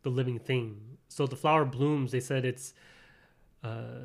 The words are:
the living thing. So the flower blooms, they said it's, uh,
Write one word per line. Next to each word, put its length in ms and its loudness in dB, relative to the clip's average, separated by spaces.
the 60 0
living 300 0
thing. 580 -4
So 200 0
the 80 -6
flower 300 4
blooms, 460 2
they 80 0
said 260 0
it's, 280 -4
uh, 420 -8